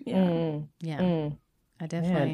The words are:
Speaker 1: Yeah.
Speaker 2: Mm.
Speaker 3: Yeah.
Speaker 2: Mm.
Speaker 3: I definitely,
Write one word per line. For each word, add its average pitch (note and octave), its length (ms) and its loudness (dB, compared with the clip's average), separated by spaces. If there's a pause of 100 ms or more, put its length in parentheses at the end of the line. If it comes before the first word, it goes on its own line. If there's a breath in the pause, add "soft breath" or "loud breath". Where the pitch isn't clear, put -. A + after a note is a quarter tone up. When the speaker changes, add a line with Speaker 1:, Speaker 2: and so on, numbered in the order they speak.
Speaker 1:
Yeah. A3+ 120 -2
Speaker 2:
Mm. E3 500 2 (140)
Speaker 3:
Yeah. D#3+ 200 -4
Speaker 2:
Mm. D#3+ 360 0 (420)
Speaker 3:
I E3+ 80 -6
definitely, E3 480 0